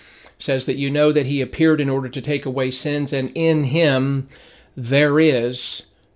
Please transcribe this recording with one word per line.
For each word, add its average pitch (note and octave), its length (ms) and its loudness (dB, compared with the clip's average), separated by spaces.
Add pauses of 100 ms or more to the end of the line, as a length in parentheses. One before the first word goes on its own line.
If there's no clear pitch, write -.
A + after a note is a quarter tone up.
(360)
says C3+ 300 -4
that C#3 120 -2
you C#3 120 -2
know D3+ 220 4
that C#3+ 140 2
he C#3 140 -2
appeared D#3 400 2
in C#3 80 0
order C3+ 200 -2
to C3 120 -8
take C#3 240 -4
away C3 280 -2
sins, D3 400 -4
and C3 240 -2
in E3 260 2
him C#3 640 2 (480)
there C#3+ 460 2
is B2+ 680 0 (280)